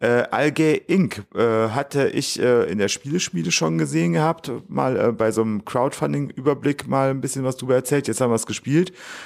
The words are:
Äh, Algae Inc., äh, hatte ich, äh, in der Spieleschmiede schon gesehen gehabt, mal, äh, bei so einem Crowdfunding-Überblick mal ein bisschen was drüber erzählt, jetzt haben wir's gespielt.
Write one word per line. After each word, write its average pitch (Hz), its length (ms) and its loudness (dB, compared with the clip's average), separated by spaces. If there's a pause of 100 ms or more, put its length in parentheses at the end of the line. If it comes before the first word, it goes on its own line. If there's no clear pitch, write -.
Äh, 120 300 2
Algae 151 460 2 (100)
Inc., 143 480 0
äh, 113 340 2
hatte 139 400 0
ich, - 320 -4
äh, 117 300 4
in 98 80 -2
der 101 100 2
Spieleschmiede 165 640 -4
schon 165 240 0
gesehen 165 380 0
gehabt, 160 360 0 (180)
mal, 131 280 0
äh, 107 160 2
bei 110 180 2
so 110 120 2
einem 107 240 -2
Crowdfunding-Überblick 143 1200 -2
mal 135 220 2
ein 135 100 -4
bisschen 135 240 -4
was 127 140 -4
drüber 131 160 0
erzählt, 139 340 0
jetzt 113 140 0
haben 123 80 2
wir's 113 160 0
gespielt. 151 480 -2 (320)